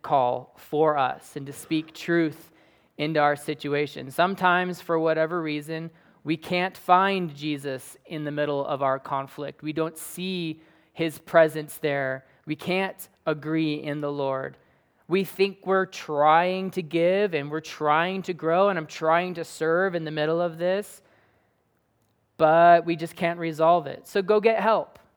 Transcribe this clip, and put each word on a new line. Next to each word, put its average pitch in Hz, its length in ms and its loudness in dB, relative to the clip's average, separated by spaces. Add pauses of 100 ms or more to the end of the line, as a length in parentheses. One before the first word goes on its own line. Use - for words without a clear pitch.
call 127 540 0
for 151 400 0
us 135 400 -4
and 139 100 -12
to 139 60 -14
speak 156 420 -6
truth 165 560 -2 (460)
into 151 240 -2
our 147 160 4
situation. 143 720 -6
Sometimes, 180 720 0
for 165 180 -2
whatever 160 440 0
reason, 156 480 -6 (340)
we 156 120 -2
can't 180 400 -2
find 180 600 2
Jesus 143 600 -8 (100)
in 156 180 -8
the 147 80 -6
middle 143 340 -2
of 139 160 -4
our 135 160 0
conflict. 139 640 -8
We 151 100 -6
don't 160 260 -4
see 180 600 -8 (320)
his 165 260 -4
presence 156 600 2
there. 139 460 -4 (220)
We 151 100 -6
can't 185 520 -4 (180)
agree 156 480 -2
in 147 260 -6
the 147 100 -4
Lord. 135 460 -4 (520)
We 190 140 2
think 190 420 -2
we're 190 220 0
trying 175 840 2
to 185 100 -6
give 175 500 2
and 143 160 -4
we're 156 120 -6
trying 160 640 0
to 185 120 -6
grow 170 360 2
and 180 80 -2
I'm 156 80 -6
trying 170 480 0
to 170 100 -8
serve 170 500 0
in 165 100 -4
the 151 60 -8
middle 156 300 0
of 170 180 -4
this, 185 440 -4 (1400)
but 170 460 8
we 170 120 -2
just 165 180 -8
can't 170 240 -2
resolve 165 480 2
it. - 220 -12
So 202 120 -2
go 208 200 2
get 220 200 2
help. 196 380 0 (180)